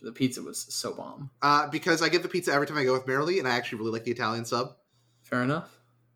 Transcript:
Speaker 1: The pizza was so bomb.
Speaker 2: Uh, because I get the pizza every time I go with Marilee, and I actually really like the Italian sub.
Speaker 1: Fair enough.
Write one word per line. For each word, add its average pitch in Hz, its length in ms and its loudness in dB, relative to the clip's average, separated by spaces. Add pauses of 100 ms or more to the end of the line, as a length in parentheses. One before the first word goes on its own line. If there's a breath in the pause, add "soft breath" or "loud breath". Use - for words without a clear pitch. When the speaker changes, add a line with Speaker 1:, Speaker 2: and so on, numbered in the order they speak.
Speaker 1:
The 110 80 -8
pizza 123 320 -2
was 82 160 -10 (160)
so 107 180 -4
bomb. - 380 -12 (100)
Speaker 2:
Uh, 147 280 4
because 160 340 2
I 160 60 4
get 170 160 4
the 175 40 -4
pizza 175 240 0
every 143 140 4
time 151 120 -4
I 143 60 2
go 127 80 6
with 127 140 0
Marilee, 147 320 2
and 135 80 -2
I 123 60 2
actually 123 260 -2
really 110 140 -2
like 113 120 -4
the 123 60 -4
Italian 117 340 -2
sub. 120 300 -2 (460)
Speaker 1:
Fair 123 240 -2
enough. 151 340 -2 (380)